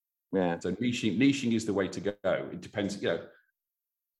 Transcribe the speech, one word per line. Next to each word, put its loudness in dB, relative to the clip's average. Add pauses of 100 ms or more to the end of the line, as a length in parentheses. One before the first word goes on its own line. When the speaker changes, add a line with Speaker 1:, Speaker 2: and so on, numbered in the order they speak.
(320)
Speaker 1:
Yeah. 2
Speaker 2:
So -2
niching, 0
niching 4
is 0
the -2
way 2
to -6
go. -2 (100)
It -2
depends, -4
you 0
know, -2 (920)